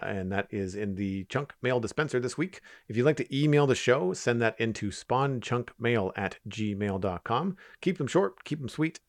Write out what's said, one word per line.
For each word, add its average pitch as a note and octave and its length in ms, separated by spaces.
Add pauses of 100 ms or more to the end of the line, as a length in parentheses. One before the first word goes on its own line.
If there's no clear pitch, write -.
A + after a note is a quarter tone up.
and F#2+ 300
that G2 180
is G2 240
in G2+ 220
the G2 300
Chunk - 360
Mail B2 160
Dispenser C3 400
this B2 180
week. F3+ 240 (280)
If G#2+ 80
you'd B2 80
like D3+ 140
to C3+ 180
email D3 320
the B2+ 80
show, D#3+ 380
send A#2+ 280
that A2+ 180
into A2 300
spawnchunkmail A#2+ 1300
at G2 220 (100)
gmail G2+ 540
dot F#2 200
com. F#3 340 (260)
Keep F#3 160
them C3+ 100
short, - 340
keep - 160
them B2+ 100
sweet, D#3+ 300 (100)